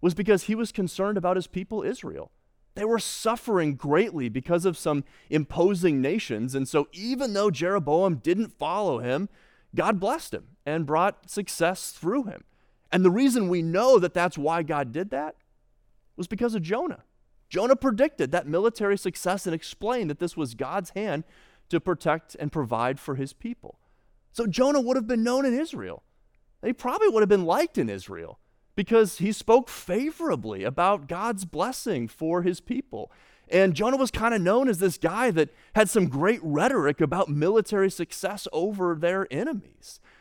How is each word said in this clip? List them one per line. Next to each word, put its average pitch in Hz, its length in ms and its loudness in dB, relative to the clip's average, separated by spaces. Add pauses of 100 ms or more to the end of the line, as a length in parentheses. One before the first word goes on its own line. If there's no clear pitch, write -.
was 175 120 2
because 196 300 2
he 214 120 -2
was 220 180 -6
concerned 196 440 -2
about 180 200 0
his 175 100 -4
people 196 340 -8
Israel. 90 500 -8 (440)
They 196 80 -6
were 226 160 2
suffering 196 760 -2
greatly 151 520 0
because 165 380 -2
of 175 120 0
some 147 280 -2 (240)
imposing 165 720 2
nations, 131 540 -2
and 135 120 -2
so 147 240 0
even 240 400 -4
though 202 200 2
Jeroboam 170 640 0
didn't 180 420 -2
follow 165 420 -2
him, 131 300 -2 (440)
God 185 260 0
blessed 240 340 -4
him - 320 -14
and 156 200 -2
brought 165 440 0
success 180 600 -2
through 226 340 -2
him. 160 180 -12 (480)
And 185 140 4
the 180 60 8
reason 233 380 2
we 175 120 0
know 196 380 6
that 175 160 0
that's 175 200 0
why 160 280 -2
God 143 280 -4
did 180 200 -6
that 294 240 -6 (800)
was 180 120 -8
because 226 280 -2
of 185 80 -2
Jonah. 226 400 -4 (440)
Jonah 233 280 4
predicted 247 560 2
that 170 160 0
military 202 500 2
success 185 480 -4
and 170 80 -2
explained 208 560 -4
that 143 80 -4
this 175 180 -4
was 131 200 -6
God's 156 360 -6
hand 190 320 -4 (460)
to 165 100 2
protect 160 600 -2
and 147 120 -6
provide 123 480 -2
for - 140 -8
his 135 180 -6
people. - 460 -14 (540)
So 233 160 -4
Jonah 262 340 4
would 247 140 2
have 247 100 0
been 226 180 0
known 254 220 2
in 247 80 2
Israel. 240 480 -6 (640)
He 247 80 0
probably 381 360 0
would 220 120 4
have 196 80 4
been 196 160 6
liked 240 320 0
in 131 120 0
Israel 92 500 -12 (360)
because 220 440 2
he 196 120 0
spoke 240 380 4
favorably 180 920 -4
about 160 440 0
God's 196 380 -6
blessing 170 640 -4
for 165 340 -2
his 180 180 -2
people. - 520 -10 (380)
And 185 260 6
Jonah 233 220 0
was 269 120 2
kinda 226 300 0
known 214 280 4
as 190 120 0
this 185 180 0
guy 220 320 0
that 160 200 2 (260)
had 214 160 4
some 185 160 4
great 160 340 0
rhetoric 156 600 0
about 170 280 0
military 190 640 2
success 190 600 -8
over 180 440 -2
their 180 340 -2
enemies. - 720 -8 (220)